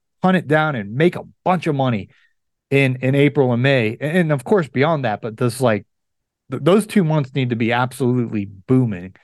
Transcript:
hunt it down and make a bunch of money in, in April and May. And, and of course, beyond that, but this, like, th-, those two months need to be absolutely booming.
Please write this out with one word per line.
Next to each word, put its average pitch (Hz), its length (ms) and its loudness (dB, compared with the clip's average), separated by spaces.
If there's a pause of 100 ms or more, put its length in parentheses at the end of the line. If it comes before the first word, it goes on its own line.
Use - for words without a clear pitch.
(220)
hunt 185 160 2
it 123 100 -4
down 156 280 0
and 104 200 -8
make 170 220 2
a - 60 -12 (200)
bunch 175 240 -2
of 151 80 0
money 123 320 -2 (640)
in, 135 300 2
in 131 120 0
April 143 380 2
and 117 100 0
May. 127 380 2
And, 147 180 -2
and 165 140 2
of 139 140 -2
course, 185 240 0
beyond 143 340 0
that, 104 180 -4
but 107 140 -8
this, 123 240 -2
like, 110 260 0 (640)
th-, 123 140 -10
those 202 240 4
two 202 160 2
months 151 320 -2
need 127 140 -2
to 117 80 -2
be 117 160 0
absolutely 120 720 -2
booming. 98 800 -2